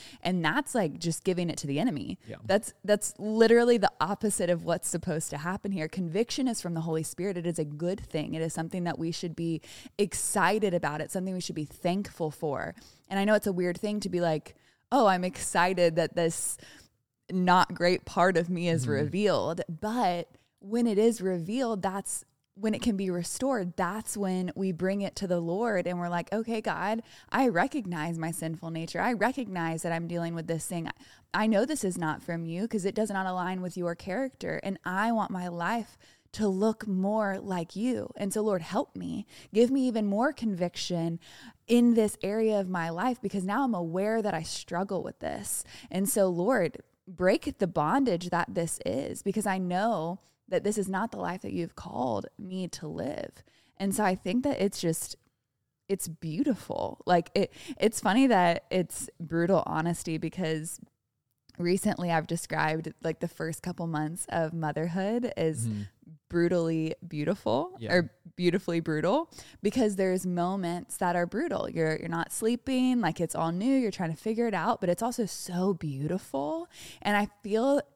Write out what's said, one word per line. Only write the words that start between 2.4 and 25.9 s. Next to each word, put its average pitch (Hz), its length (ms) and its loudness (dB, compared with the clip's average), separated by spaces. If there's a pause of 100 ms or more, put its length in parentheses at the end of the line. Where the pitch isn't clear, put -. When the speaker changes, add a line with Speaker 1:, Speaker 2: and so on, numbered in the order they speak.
Speaker 1:
That's, 196 280 0 (100)
that's 208 360 2
literally 226 580 6
the 190 140 4 (100)
opposite 190 480 0
of 170 160 0
what's 165 240 0
supposed 165 400 -2
to 147 80 -6
happen 185 340 -4
here. 160 160 -2
Conviction 190 640 -2
is 226 100 -4
from 175 140 -4
the 165 80 -2
Holy 160 220 0
Spirit. 185 340 -4
It 170 100 -4
is 170 120 -2
a 160 40 0
good 151 380 -4
thing. - 320 -6
It 160 80 -2
is 160 120 -2
something 165 300 -4
that 170 160 -2
we 165 140 -2
should 165 220 -6
be 165 260 -2 (360)
excited 202 760 2
about. 151 260 0
It's - 140 -8
something 190 200 -4
we 185 80 -4
should 175 140 -8
be 151 80 -4
thankful 175 680 -4
for. 156 440 -4 (320)
And 190 120 -4
I 196 40 2
know 214 120 6
it's 208 120 4
a 196 60 2
weird 180 240 0
thing 208 240 -4
to 190 80 -4
be 175 100 0
like, 160 360 0 (360)
"Oh, 247 160 6
I'm 185 160 4
excited 180 720 2
that 165 220 2
this 165 400 0 (720)
not 180 420 6
great 175 300 2
part 185 320 4
of 170 140 2
me 175 180 -2
is 165 160 4
Speaker 2:
Mm-hmm. 135 80 0
Speaker 1:
revealed." 156 800 2
But 180 580 -2 (360)
when 233 220 0
it 214 140 2
is 226 220 6
revealed, 190 600 -2
that's 196 420 -4 (300)
when 214 220 0
it - 80 -4
can 226 120 4
be 190 140 0
restored. 180 680 -2
That's 196 380 -2
when 185 400 0
we 190 160 0
bring 185 300 0
it 196 140 -4
to 202 120 -6
the 175 120 2
Lord 180 480 0
and 180 120 -2